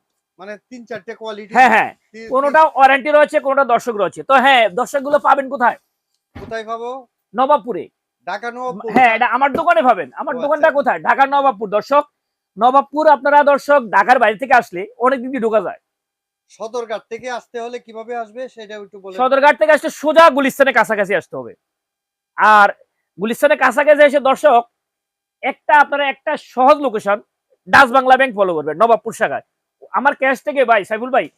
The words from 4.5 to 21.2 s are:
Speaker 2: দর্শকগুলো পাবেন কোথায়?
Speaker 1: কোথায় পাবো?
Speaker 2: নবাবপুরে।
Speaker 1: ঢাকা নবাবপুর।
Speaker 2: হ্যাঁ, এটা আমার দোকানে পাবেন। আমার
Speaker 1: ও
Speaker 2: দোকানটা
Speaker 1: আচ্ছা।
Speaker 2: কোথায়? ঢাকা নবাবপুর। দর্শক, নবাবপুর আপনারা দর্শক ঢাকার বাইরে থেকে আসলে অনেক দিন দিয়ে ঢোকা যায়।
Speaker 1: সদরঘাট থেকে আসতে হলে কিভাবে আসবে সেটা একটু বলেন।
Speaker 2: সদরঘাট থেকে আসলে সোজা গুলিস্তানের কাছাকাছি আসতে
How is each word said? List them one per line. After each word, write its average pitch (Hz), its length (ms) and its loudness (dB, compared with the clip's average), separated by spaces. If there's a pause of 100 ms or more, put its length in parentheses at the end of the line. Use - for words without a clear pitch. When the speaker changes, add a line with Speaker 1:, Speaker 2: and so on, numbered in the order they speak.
Speaker 2:
দর্শকগুলো 277 500 -4
পাবেন 269 300 -2
কোথায়? 240 280 0 (640)
Speaker 1:
কোথায় 226 240 -12
পাবো? 240 420 -12 (300)
Speaker 2:
নবাবপুরে। 233 520 -2 (380)
Speaker 1:
ঢাকা 208 240 -10
নবাবপুর। 233 420 -10
Speaker 2:
হ্যাঁ, 233 240 2
এটা 240 100 0
আমার 262 260 -2
দোকানে 330 300 0
পাবেন। 190 300 0
আমার 262 240 -10
Speaker 1:
ও 240 40 -12
Speaker 2:
দোকানটা 294 260 0
Speaker 1:
আচ্ছা। 285 80 0
Speaker 2:
কোথায়? 220 280 -2
ঢাকা 269 240 0
নবাবপুর। 269 440 -2
দর্শক, 214 340 -2 (540)
নবাবপুর 277 500 0
আপনারা 285 340 4
দর্শক 285 380 2 (100)
ঢাকার 214 280 2
বাইরে 220 200 0
থেকে 262 160 -2
আসলে 202 320 -2 (120)
অনেক 254 220 -2
দিন 254 100 -12
দিয়ে 269 100 -8
ঢোকা 220 200 0
যায়। 165 180 -8 (680)
Speaker 1:
সদরঘাট 220 600 -12
থেকে 233 220 -14
আসতে 240 300 -12
হলে 240 180 -12
কিভাবে 220 380 -16
আসবে 233 320 -14
সেটা 214 260 -20
একটু 208 260 -20
বলেন। 185 180 -14
Speaker 2:
সদরঘাট 269 400 2
থেকে 311 140 4
আসলে 302 180 0
সোজা 311 400 4
গুলিস্তানের 269 440 0
কাছাকাছি 208 400 -2
আসতে - 220 -6